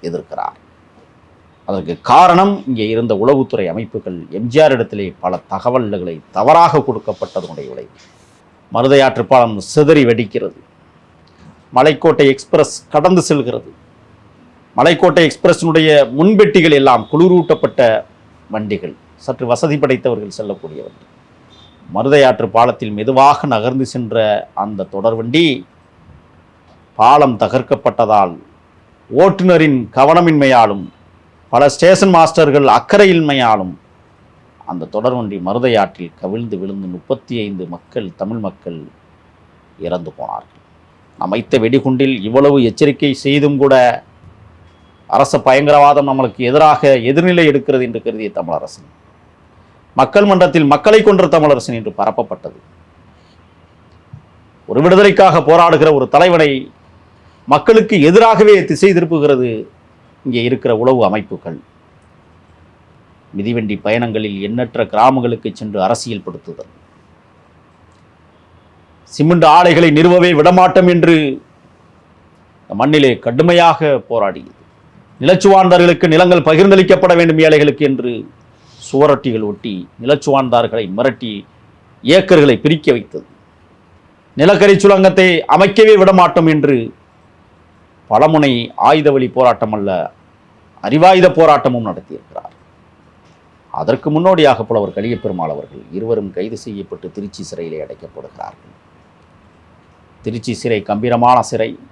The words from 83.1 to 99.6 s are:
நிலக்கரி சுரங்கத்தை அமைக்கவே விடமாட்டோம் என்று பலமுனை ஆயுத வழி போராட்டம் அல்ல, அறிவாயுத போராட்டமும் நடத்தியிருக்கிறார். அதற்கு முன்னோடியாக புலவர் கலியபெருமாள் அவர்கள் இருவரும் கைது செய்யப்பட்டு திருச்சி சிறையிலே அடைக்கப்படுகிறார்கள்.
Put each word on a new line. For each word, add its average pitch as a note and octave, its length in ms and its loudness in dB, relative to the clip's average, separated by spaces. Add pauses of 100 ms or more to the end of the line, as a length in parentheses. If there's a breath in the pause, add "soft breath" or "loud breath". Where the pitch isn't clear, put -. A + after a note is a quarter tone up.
நிலக்கரி G3 360 4 (100)
சுரங்கத்தை F#3+ 440 4 (280)
அமைக்கவே G3+ 440 4
விடமாட்டோம் F3+ 540 2
என்று C#3+ 220 0 (1300)
பலமுனை D3 420 2 (360)
ஆயுத D3 280 2
வழி C3 200 0
போராட்டம் A2+ 420 0
அல்ல, G2 120 -6 (960)
அறிவாயுத F3 500 4
போராட்டமும் C#3 520 0
நடத்தியிருக்கிறார். - 640 -16 (1160)
அதற்கு D3 420 -4
முன்னோடியாக D#3 560 2
புலவர் G2+ 260 -4
கலியபெருமாள் G2 580 -8
அவர்கள் - 300 -18 (140)
இருவரும் G#2+ 400 -6
கைது A2 260 -10
செய்யப்பட்டு F#2+ 460 -16
திருச்சி G2 400 -16
சிறையிலே D#2+ 340 -14
அடைக்கப்படுகிறார்கள். - 920 -20 (1500)